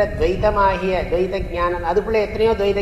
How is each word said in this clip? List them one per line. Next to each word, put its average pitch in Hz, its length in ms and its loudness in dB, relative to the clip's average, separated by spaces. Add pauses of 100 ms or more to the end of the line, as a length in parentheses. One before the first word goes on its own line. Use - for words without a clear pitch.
துவைதமாகிய 190 920 0
துவைத 180 320 -2 (140)
ஞானம், 175 380 -2
அதுக்குள்ள 202 340 0
எத்தனையோ 220 320 0
துவைத 202 280 0